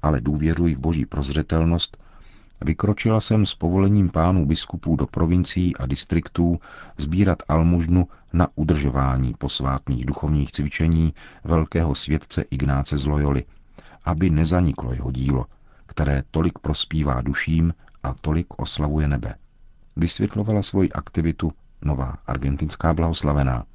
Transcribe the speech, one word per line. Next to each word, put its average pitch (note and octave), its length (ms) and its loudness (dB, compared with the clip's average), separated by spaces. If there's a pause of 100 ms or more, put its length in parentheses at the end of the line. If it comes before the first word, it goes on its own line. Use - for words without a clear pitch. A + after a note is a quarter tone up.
ale D2+ 200 0
důvěřuji D#2 540 0
v C2 40 -8
boží D#2 260 0
prozřetelnost, D#2+ 920 0 (640)
vykročila G#2+ 580 2
jsem G#2+ 260 2
s - 80 -4
povolením F#2+ 560 4
pánů E2+ 360 2
biskupů D#2+ 500 -2
do C2 120 0
provincií F2 680 0
a C2+ 100 -6
distriktů E2 760 0 (380)
sbírat F2 500 0
almužnu E2+ 600 2 (260)
na E2+ 220 2
udržování C2+ 840 0
posvátných C2 680 -4
duchovních C#2+ 460 -2
cvičení D#2+ 640 0 (300)
velkého D#2+ 520 0
světce - 460 -4
Ignáce C#2 560 -2
z C2+ 80 -2
Loyoli, D2 380 0 (640)
aby F2 240 0
nezaniklo D#2+ 640 2
jeho B1 180 -4
dílo, B1+ 340 -2 (400)
které C#2+ 460 -2
tolik E2 280 0
prospívá C#2+ 600 -2
duším D#2+ 520 0 (300)
a B1+ 100 -4
tolik - 460 -4
oslavuje D2 480 -2
nebe," A#1 280 -4 (600)
vysvětlovala G#2 680 0
svoji F#2+ 300 0
aktivitu E2 600 -2 (300)
nová C2 360 -4 (100)
argentinská D2+ 680 -2
blahoslavená. C#2+ 800 0